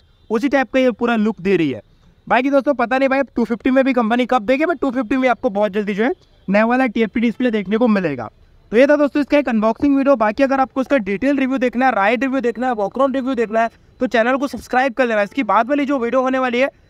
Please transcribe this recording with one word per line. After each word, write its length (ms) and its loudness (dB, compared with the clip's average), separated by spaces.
उसी 180 0
टाइप 240 0
का 80 2
ये 100 4
पूरा 260 -2
लुक 240 -2
दे 160 2
रही 140 0
है। 100 -8
बाकी 240 2
दोस्तों, 240 2
पता 240 -2
नहीं 100 2
भाई, 140 0
टू 80 0
फिफ्टी 260 -2
में 140 2
भी 80 0
कंपनी 340 0
कब 160 0
देगी, 220 0
but 160 -2
टू 100 -2
फिफ्टी 260 -4
में 120 0
आपको 220 -2
बहुत 220 -2
जल्दी 220 -4
जो 100 -2
है, 80 0
नया 180 2
वाला 200 0
टीएफ़टी 340 -2
डिस्प्ले 300 0
देखने 260 -2
को 120 2
मिलेगा। 420 -2
तो 40 0
ये 100 6
था 100 4
दोस्तों, 240 0
इसका 180 0
एक 100 0
अनबॉक्सिंग 480 0
वीडियो। 200 2
बाकी 260 0
अगर 180 0
आपको 200 -2
इसका 180 0
डिटेल 380 -2
रिव्यू 220 -2
देखना 280 0
है, 60 2
राइड 300 0
रिव्यू 180 -2
देखना 260 -4
है, 80 -2
वॉक 220 -4
अराउंड 200 0
रिव्यू 180 -2
देखना 260 -2
है, 100 -2
तो 60 0
चैनल 300 0
को 100 -2
सब्सक्राइब 480 -2
कर 120 2
लेना। 160 0
इसकी 200 -4
बाद 260 0
वाली 180 0
जो 120 -2
वीडियो 240 -2
होने 160 -2
वाली 220 -2
है, 100 0